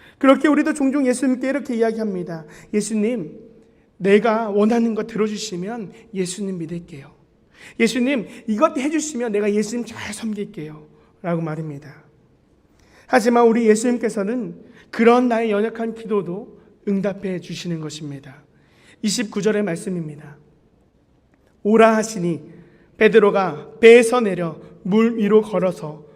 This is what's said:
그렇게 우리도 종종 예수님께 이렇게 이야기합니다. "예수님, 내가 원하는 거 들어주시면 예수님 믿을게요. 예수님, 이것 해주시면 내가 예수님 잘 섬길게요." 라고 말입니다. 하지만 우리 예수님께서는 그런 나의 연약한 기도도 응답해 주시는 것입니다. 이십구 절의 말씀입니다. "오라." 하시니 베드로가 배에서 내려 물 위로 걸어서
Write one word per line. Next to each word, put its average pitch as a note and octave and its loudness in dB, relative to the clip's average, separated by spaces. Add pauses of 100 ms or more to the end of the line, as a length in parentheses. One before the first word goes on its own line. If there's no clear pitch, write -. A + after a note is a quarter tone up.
(200)
그렇게 C4+ 6
우리도 D4+ 2
종종 C4+ 0
예수님께 B3+ 0
이렇게 C4+ -4
이야기합니다. G#3 -4 (280)
"예수님, G#3 -4 (580)
내가 G#3+ 2
원하는 A3 2
거 G#3+ -6
들어주시면 G#3 -6 (200)
예수님 F#3+ -6
믿을게요. E3 -12 (680)
예수님, A#3+ 0 (200)
이것 D4 0
해주시면 B3+ -4
내가 G#3 0
예수님 A3 -2
잘 - -12
섬길게요." G3+ -10 (340)
라고 E3+ -2
말입니다. D#3 -10 (1040)
하지만 A#3+ 4
우리 A3+ 2
예수님께서는 G#3+ -2 (260)
그런 A#3+ 4
나의 A3+ 0
연약한 A3 -2
기도도 G3+ -6 (280)
응답해 G3 -4
주시는 E3+ -8
것입니다. C#3+ -14 (580)
이십구 G#3+ -4
절의 G#3 0
말씀입니다. E3 -8 (1300)
"오라." A3 6
하시니 F3 -4 (560)
베드로가 G3 2
배에서 A#3 8
내려 F3 -4 (240)
물 A3 2
위로 G#3+ 4
걸어서 F3 -4 (100)